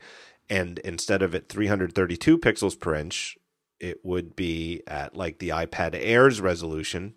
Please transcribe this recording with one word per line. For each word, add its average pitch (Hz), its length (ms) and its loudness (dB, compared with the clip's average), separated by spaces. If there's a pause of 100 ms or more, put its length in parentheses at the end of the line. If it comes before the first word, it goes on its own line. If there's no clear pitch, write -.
(480)
And 90 300 -2
instead 95 420 -2
of 90 140 2
at - 160 -6
three 104 160 -2
hundred 95 280 0
thirty-two 92 440 4
pixels 107 420 2
per 80 140 0
inch, - 420 -6 (420)
it 87 240 -10
would 90 320 -4
be 82 520 -4
at, 71 280 -8
like, 85 240 -6
the 87 120 -6
iPad 82 420 -2
Air's 113 480 6
resolution, 85 760 -2